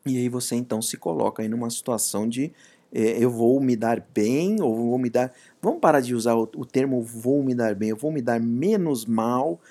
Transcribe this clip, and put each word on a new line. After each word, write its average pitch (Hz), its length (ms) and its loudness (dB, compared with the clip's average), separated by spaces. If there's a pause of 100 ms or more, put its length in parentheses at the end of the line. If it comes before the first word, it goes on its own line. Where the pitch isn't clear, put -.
e 131 120 0
aí 123 120 0
você, 123 260 -4
então, 120 260 -2
se - 140 -6
coloca 113 480 -4
aí 113 60 -4
numa 117 200 -4
situação 113 600 -4
de, 135 240 -4 (400)
é, 113 280 2
eu 123 80 4
vou 120 300 4
me 127 160 2
dar 113 380 -2
bem, 151 480 2
ou 123 120 2
vou 117 240 0
me 127 120 -2
dar, 127 240 0 (280)
vamos 320 200 -2
parar 151 180 6
de 123 160 -2
usar 117 200 2
o, 113 80 2 (120)
o 127 100 -8
termo 131 360 0
vou 117 420 0
me 131 100 0
dar 113 220 0
bem, 107 140 -2
eu 110 80 -2
vou 147 120 -4
me 151 120 -4
dar 117 180 0
menos 135 680 0
mal, 123 540 0 (120)